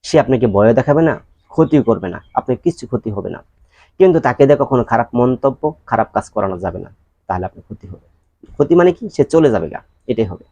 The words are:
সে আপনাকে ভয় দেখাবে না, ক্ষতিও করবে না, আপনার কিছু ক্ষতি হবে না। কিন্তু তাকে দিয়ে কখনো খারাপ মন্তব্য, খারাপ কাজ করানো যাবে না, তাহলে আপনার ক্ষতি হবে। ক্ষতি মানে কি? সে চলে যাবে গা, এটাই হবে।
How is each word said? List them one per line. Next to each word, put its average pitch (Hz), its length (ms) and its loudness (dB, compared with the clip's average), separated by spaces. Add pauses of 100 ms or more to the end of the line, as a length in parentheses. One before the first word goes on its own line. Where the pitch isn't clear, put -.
সে - 180 2
আপনাকে 127 260 0
ভয় 107 280 4
দেখাবে 147 280 2
না, 151 180 0 (280)
ক্ষতিও 151 340 2
করবে 98 260 -2
না, 90 160 -12 (100)
আপনার - 300 -4
কিছু 165 220 -4
ক্ষতি 113 240 -6
হবে 95 200 -8
না। 80 120 -14 (560)
কিন্তু 180 220 4
তাকে 139 260 2
দিয়ে 139 140 4
কখনো 127 240 0
খারাপ 117 300 -2
মন্তব্য, 131 600 0 (120)
খারাপ 113 260 -2
কাজ - 180 -4
করানো 98 280 -4
যাবে 90 200 -8
না, 90 120 -16 (360)
তাহলে 92 200 -6
আপনার - 160 -16
ক্ষতি - 240 -20
হবে। 87 200 -20 (460)
ক্ষতি 147 220 0
মানে 175 180 4
কি? 202 160 -12
সে 143 160 -2
চলে 160 260 2
যাবে 85 180 -2
গা, - 120 -12 (260)
এটাই 113 180 -2
হবে। 92 280 -10